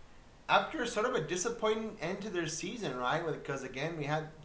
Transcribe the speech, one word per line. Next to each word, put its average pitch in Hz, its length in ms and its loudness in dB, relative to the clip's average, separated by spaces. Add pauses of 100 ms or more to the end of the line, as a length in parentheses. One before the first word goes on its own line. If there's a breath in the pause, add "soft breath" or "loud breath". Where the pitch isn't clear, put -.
(480)
after 208 380 4
sort 214 220 2
of 247 80 2
a 220 60 4
disappointing 202 800 0
end 190 200 -2
to 214 80 -4
their 175 160 0
season, 175 520 -2
right? 139 280 2
With, 143 180 -2
'cause, 131 200 -4
again, 135 340 -4
we 147 60 -2
had 151 240 0 (180)